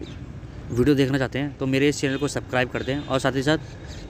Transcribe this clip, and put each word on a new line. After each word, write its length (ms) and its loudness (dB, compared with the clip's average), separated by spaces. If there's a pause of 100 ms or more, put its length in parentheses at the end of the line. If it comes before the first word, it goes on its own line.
(720)
वीडियो 240 6
देखना 240 4
चाहते 200 0
हैं 200 -2
तो 80 -2
मेरे 220 4
इस 120 0
चैनल 160 0
को 120 -2
सब्सक्राइब 400 0
कर 140 -4
दें 160 -2
और 200 0
साथ 140 2
ही 100 0
साथ 160 4 (520)